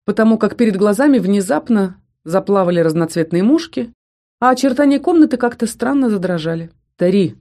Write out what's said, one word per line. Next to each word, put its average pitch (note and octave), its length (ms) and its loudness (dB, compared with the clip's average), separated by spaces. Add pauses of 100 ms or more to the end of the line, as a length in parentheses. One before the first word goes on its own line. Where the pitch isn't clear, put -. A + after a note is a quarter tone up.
потому A3 340 2
как G#3 180 -2
перед A3 200 0
глазами G#3 420 2
внезапно G3+ 840 -2 (240)
заплавали F#3 560 0
разноцветные E3 600 -2
мушки, B3+ 500 -2 (480)
а B3 100 2
очертания C#4 500 2
комнаты D#4 360 2
как-то A#3+ 300 -4
странно C4 440 -2
задрожали. E3+ 600 -4 (260)
«Три», F#3 440 0